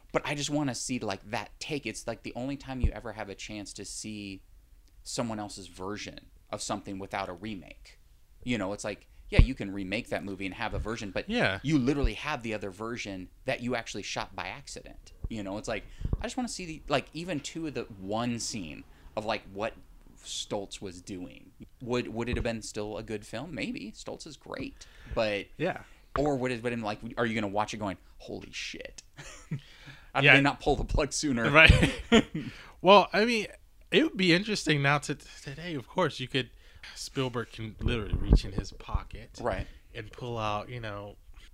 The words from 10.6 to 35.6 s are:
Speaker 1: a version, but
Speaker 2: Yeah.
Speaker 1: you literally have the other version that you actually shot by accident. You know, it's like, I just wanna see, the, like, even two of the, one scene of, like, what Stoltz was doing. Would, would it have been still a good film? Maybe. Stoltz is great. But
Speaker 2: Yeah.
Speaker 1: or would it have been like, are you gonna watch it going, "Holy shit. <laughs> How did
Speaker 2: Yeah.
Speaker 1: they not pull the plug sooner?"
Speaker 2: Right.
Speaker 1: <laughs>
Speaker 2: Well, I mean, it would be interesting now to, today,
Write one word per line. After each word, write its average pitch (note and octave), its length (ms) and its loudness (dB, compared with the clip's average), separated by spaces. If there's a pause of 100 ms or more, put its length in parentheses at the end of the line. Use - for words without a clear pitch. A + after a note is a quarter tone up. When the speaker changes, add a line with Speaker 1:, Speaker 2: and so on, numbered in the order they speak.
Speaker 1:
a G2 40 0
version, A2 320 -4
but G2+ 180 -6
Speaker 2:
Yeah. E3 340 2
Speaker 1:
you C#3 160 4
literally C3+ 360 2
have C#3 280 -4
the A2 120 -2
other G2+ 160 -6
version G2+ 580 -8 (180)
that A#2+ 140 0
you B2 140 -2
actually A2+ 280 -6
shot - 340 -6
by F2+ 120 -6
accident. - 640 -14 (140)
You A2 140 -4
know, F#2+ 160 -4
it's A2 100 -8
like, G#2+ 160 -2 (360)
I - 40 -8
just A#3+ 120 -6
wanna B3 140 -4
see, F#3 160 -10
the, D#3+ 220 -12
like, C#3 260 2
even D#3+ 260 -4
two D#3+ 260 -8
of C#3 80 -6
the, A#2+ 100 -4 (140)
one A2+ 400 -2
scene F2 460 -8 (320)
of, A2 80 -6
like, G#2+ 180 -2 (100)
what G2+ 220 -4 (500)
Stoltz - 560 -6
was F#2 200 -10
doing. F2+ 500 -10 (320)
Would, B2 260 0
would A#2 200 -2
it A#2+ 80 0
have A2+ 80 0
been A2+ 180 -2
still G#2 340 -6
a A2 60 -6
good A2 240 -6
film? C#3 280 -8
Maybe. G3 420 -6
Stoltz - 300 -10
is D3+ 100 -16
great. - 500 -10 (300)
But G#2 300 2 (100)
Speaker 2:
Yeah. D#3+ 260 -2 (340)
Speaker 1:
or C#3+ 200 2
would B2+ 160 0
it - 40 0
have A2+ 60 -8
been A#2+ 200 -2
like, G#2+ 180 -2 (160)
are A#2+ 100 2
you A2+ 80 0
gonna G#2+ 180 0
watch G#2 220 0
it A2+ 40 -8
going, G2 180 -4 (220)
"Holy - 340 -12
shit. - 500 -10 (140)
<laughs> - 0 - (1000)
How C#3 60 4
did C3+ 60 4
Speaker 2:
Yeah. C#3 100 12
Speaker 1:
they C#3 40 10
not C#3 200 4
pull C#3+ 160 4
the - 80 0
plug D3+ 280 2
sooner?" C3 380 2
Speaker 2:
Right. D#3 420 12 (180)
Speaker 1:
<laughs> A3+ 120 10 (580)
Speaker 2:
Well, F#3 320 10
I G3+ 120 4
mean, A3+ 220 2 (440)
it G#3 120 8
would D#4+ 140 0
be F#3 160 8
interesting F#3 500 4
now C#3+ 160 6
to, C#3+ 160 -4
today, D#3+ 600 -10